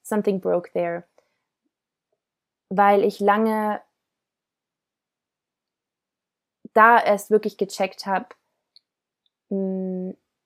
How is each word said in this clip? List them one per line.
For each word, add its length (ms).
something 360
broke 340
there. 320
Weil 340
ich 160
lange 640
da 260
erst 300
wirklich 280
gecheckt 480
hab, 300
mm, 640